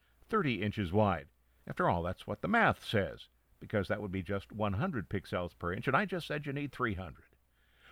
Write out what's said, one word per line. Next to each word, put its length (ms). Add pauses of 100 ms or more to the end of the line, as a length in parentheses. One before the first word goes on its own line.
(280)
thirty 340
inches 300
wide. 340 (400)
After 240
all, 140
that's 200
what 160
the 60
math 400
says, 400 (320)
because 300
that 120
would 120
be 100
just 300
one 220
hundred 340
pixels 500
per 140
inch, 160
and 80
I 80
just 200
said 220
you 60
need 180
three 240
hundred. 300 (680)